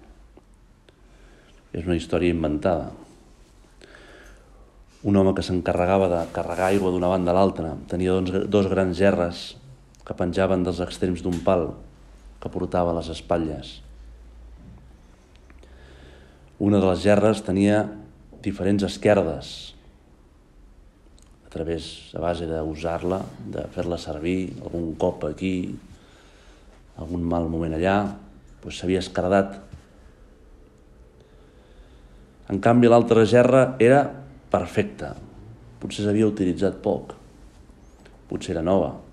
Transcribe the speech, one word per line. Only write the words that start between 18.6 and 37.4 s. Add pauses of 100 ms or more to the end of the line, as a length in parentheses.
esquerdes. (1700)
A
través,
a
base
d'usar-la, (300)
de (100)
fer-la
servir,
algun
cop
aquí, (1200)
algun
mal
moment
allà, (640)
doncs
s'havia
esquerdat. (3000)
En
canvi,
l'altra
gerra
era (480)
perfecta. (640)
Potser
s'havia
utilitzat
poc. (1120)